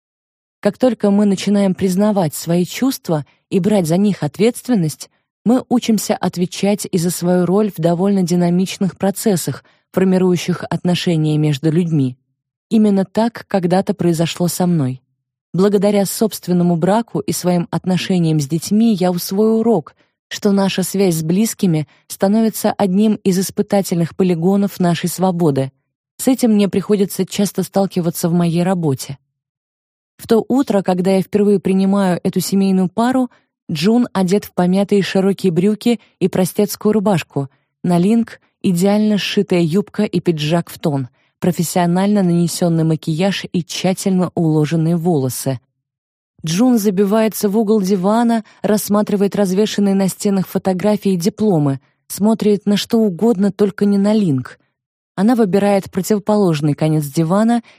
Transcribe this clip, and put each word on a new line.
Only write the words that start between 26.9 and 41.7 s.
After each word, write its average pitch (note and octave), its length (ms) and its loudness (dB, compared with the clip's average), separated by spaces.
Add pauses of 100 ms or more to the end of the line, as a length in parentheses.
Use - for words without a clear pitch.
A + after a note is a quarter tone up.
часто G3 380 -2
сталкиваться F3+ 640 -2
в E3 40 -2
моей E3+ 300 0
работе. E3 560 -4 (1000)
В - 100 -10
то A3+ 180 2
утро, A#3 360 0
когда F#3 340 0
я F#3 60 2
впервые G3+ 360 2
принимаю F#3+ 640 0
эту F#3 160 -2
семейную F#3+ 500 2
пару, B3+ 400 0 (400)
Джун G#3 440 2
одет F#3+ 320 0
в - 80 -20
помятые F#3+ 500 2
широкие F#3+ 480 0
брюки G#3 480 0 (220)
и F3+ 80 2
простецкую G3+ 640 0
рубашку, F#3 560 -2 (340)
на F3 160 2
Линк A3 420 0 (220)
идеально G3+ 560 2
сшитая F#3 440 0
юбка F#3 420 -2
и F3+ 160 -2
пиджак E3 500 -2
в - 80 -18
тон, C#3 300 -4 (320)
профессионально F3+ 800 0